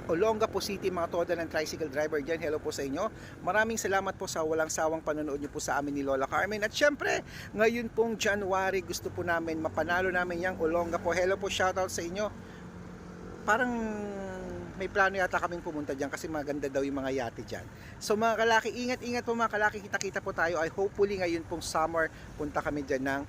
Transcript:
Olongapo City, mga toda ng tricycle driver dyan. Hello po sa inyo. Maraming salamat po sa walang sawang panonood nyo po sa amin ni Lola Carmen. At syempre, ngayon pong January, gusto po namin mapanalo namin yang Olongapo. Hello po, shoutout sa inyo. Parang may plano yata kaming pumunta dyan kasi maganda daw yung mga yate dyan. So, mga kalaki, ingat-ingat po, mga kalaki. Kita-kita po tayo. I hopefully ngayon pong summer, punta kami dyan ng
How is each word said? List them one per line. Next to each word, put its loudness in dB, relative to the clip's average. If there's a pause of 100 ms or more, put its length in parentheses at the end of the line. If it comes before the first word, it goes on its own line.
Olongapo 2
City, -2
mga -2
toda 0
ng -4
tricycle -2
driver 0
dyan. -2
Hello -2
po -2
sa -4
inyo. -2 (320)
Maraming 2
salamat 0
po -6
sa -4
walang 2
sawang 0
panonood -2
nyo -6
po -6
sa 0
amin -2
ni -2
Lola 2
Carmen. 0
At 0
syempre, 2 (240)
ngayon 4
pong 2
January, 2
gusto -6
po -4
namin 0
mapanalo 2
namin 0
yang -2
Olongapo. 2
Hello 4
po, -2
shoutout 2
sa -4
inyo. -6 (880)
Parang 4 (1080)
may -2
plano 4
yata 2
kaming 0
pumunta -4
dyan -2
kasi -6
maganda -2
daw 2
yung 0
mga 0
yate -2
dyan. -8 (360)
So, 2
mga 4
kalaki, 6
ingat-ingat -2
po, 0
mga 2
kalaki. 2
Kita-kita -2
po -6
tayo. 2
I 0
hopefully 2
ngayon 0
pong -4
summer, 2 (280)
punta -2
kami -2
dyan 2
ng 0